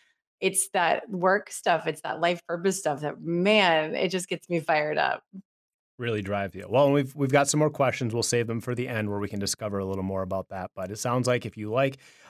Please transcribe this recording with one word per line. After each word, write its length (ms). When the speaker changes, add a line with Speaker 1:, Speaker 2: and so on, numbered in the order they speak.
Speaker 1:
it's 280
that 400
work 400
stuff, 380
it's 140
that 180
life 280
purpose 300
stuff 240
that, 200
man, 760
it 140
just 180
gets 220
me 100
fired 380
up. 260
Speaker 2:
Really 240
drive 340
you. 140
Well, 160
and 80
we've, 220
we've 160
got 160
some 120
more 100
questions. 440
We'll 80
save 260
them 120
for 160
the 120
end 220
where 100
we 100
can 100
discover 400
a 60
little 180
more 200
about 260
that. 260
But 160
it 80
sounds 260
like 200
if 100
you 160
like, 260